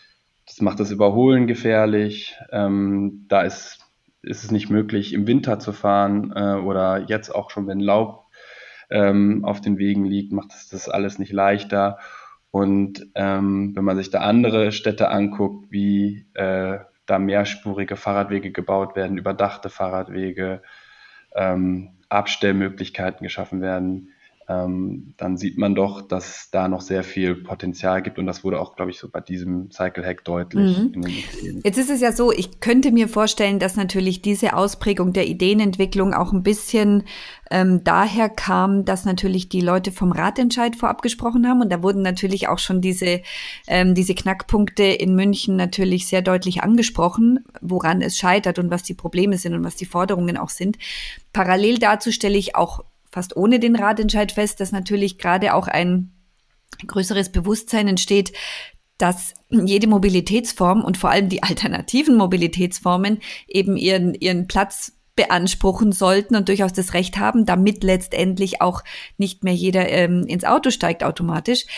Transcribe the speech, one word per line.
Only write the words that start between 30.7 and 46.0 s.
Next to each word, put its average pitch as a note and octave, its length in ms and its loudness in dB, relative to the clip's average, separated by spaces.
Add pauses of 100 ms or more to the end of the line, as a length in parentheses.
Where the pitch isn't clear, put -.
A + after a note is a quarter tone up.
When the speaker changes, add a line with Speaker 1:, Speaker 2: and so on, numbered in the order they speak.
Speaker 2:
Mhm. A#3+ 160 0
Speaker 1:
in F2+ 80 -6
den F2+ 100 -4
Ideen. - 500 -10
Speaker 2:
Jetzt G3+ 160 0
ist C4 120 0
es C4 100 0
ja A#3+ 100 2
so, A#3+ 220 2
ich - 260 -4
könnte B3+ 320 4
mir A3+ 160 6
vorstellen, G#3 540 0
dass F#3 160 -2
natürlich F#3 440 -2
diese G#3 340 0
Ausprägung F#3 580 0
der F#3 160 0
Ideenentwicklung F#3+ 840 2
auch F3 200 0
ein F#3 100 2
bisschen, G#3 600 2 (480)
ähm, F#3 320 4
daher G3+ 440 4
kam, G3 560 0
dass F#3+ 200 -2
natürlich F#3 440 0
die F#3 120 -2
Leute F#3 320 0
vom F3+ 180 0
Radentscheid A#3 640 0
vorab - 280 -2
gesprochen A#3 440 0
haben. B3 140 4
Und G#3+ 100 2
da F3 140 0
wurden G3 180 2
natürlich F#3 460 -2
auch E3+ 100 0
schon F#3 220 0
diese, F3+ 420 0 (460)
ähm, F3+ 260 4
diese F#3 220 2
Knackpunkte G3+ 640 0
in F#3 320 4
München G3 400 2
natürlich F#3 540 0